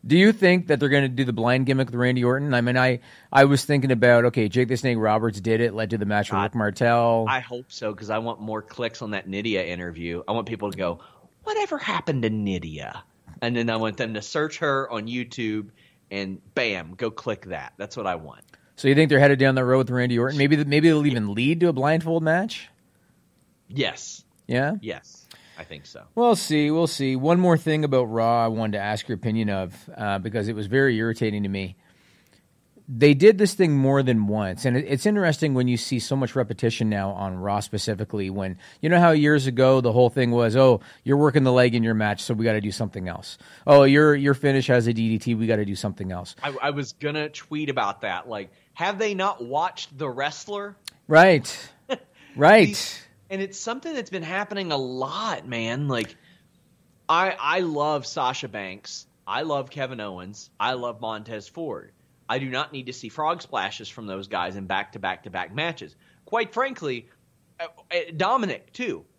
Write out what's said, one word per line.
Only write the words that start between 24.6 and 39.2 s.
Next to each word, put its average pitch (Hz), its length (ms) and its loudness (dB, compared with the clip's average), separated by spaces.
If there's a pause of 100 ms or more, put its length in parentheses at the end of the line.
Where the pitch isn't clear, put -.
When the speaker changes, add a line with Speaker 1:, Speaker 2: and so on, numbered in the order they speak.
Speaker 2:
Yes. - 440 -14 (320)
I 80 80 -16
think 73 200 -18
so. - 180 -20 (120)
Speaker 1:
We'll 233 220 4
see. 151 340 0
We'll 165 160 2
see. 135 300 -2
One 160 220 2
more 175 180 4
thing 156 260 0
about 131 220 2
Raw 117 400 2
I - 20 0
wanted 110 300 -2
to 98 60 -4
ask 104 260 -4
your 113 80 -4
opinion 110 320 -2
of, 95 460 -6
uh, 101 240 -4
because 104 280 -4
it 113 80 -4
was 104 120 -6
very 131 300 2
irritating 110 460 -2
to 98 60 -2
me. 95 260 -6 (1120)
They 143 260 6
did 185 240 8
this 196 160 2
thing 170 220 2
more 139 260 4
than 120 240 2
once, 101 400 -4
and 123 100 2
it, 139 120 0
it's 139 180 -2
interesting 175 480 2
when 127 140 2
you 120 100 2
see 123 220 -4
so 135 160 -4
much 135 200 -2
repetition 113 540 0
now 98 220 -2
on 95 260 -6
Raw 101 220 -2
specifically 101 720 -6
when, 95 260 -6 (240)
you 156 80 0
know 175 100 6
how 175 120 6
years 147 340 4